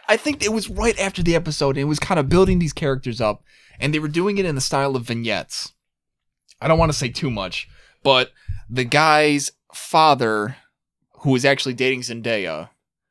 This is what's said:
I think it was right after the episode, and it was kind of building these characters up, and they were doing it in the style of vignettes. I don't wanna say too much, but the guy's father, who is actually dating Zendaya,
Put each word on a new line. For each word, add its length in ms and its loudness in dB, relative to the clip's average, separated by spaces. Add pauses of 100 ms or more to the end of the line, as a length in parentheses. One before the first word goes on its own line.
I 100 4
think 260 -4
it 80 -2
was 180 -4
right 300 -2
after 240 -4
the 120 4
episode, 360 -2
and 80 -4
it 60 -2
was 140 -2
kind 200 0
of 100 0
building 300 4
these 140 -2
characters 480 -4
up, 220 -2 (360)
and 140 0
they 60 0
were 80 -2
doing 300 -2
it 80 0
in 100 -2
the 60 -4
style 340 0
of 100 -4
vignettes. 680 -6 (880)
I 80 -4
don't 120 4
wanna 140 2
say 160 -4
too 200 -6
much, 400 -8 (340)
but 280 4 (380)
the 140 -2
guy's 680 4 (220)
father, 840 2 (640)
who 160 2
is 100 2
actually 300 0
dating 260 -2
Zendaya, 680 -6 (420)